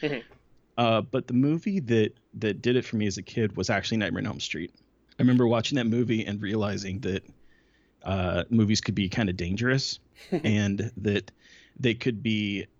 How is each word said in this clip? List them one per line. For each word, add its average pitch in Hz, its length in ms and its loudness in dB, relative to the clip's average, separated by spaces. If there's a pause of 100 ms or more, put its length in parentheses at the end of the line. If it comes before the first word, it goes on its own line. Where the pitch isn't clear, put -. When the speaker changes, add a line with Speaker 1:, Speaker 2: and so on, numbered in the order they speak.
Speaker 1:
Mm-hmm. 147 180 -4 (580)
Speaker 2:
Uh, 113 220 4
but 120 280 -4
the 120 60 -4
movie 160 460 2
that, 113 340 2 (260)
that 107 220 -2
did 123 140 2
it 120 80 2
for - 140 -4
me 107 100 2
as 95 100 -2
a 95 60 -10
kid 110 320 -2
was 95 140 -2
actually 107 300 0
Nightmare 101 240 -2
on 104 40 -4
Elm - 140 -8
Street. - 320 -8 (440)
I - 40 -2
remember 123 260 6
watching 117 300 2
that 120 100 0
movie 113 380 0
and 104 160 -6
realizing 98 600 -2
that, 95 220 -4 (800)
uh, 90 460 0
movies 110 320 4
could 95 140 -4
be 98 120 0
kinda 98 240 0
dangerous 104 680 -2 (160)
Speaker 1:
<laughs> - 160 -14 (120)
Speaker 2:
and 104 540 0
that 101 340 -2 (480)
they 120 140 2
could 113 280 -2
be 104 440 -2 (140)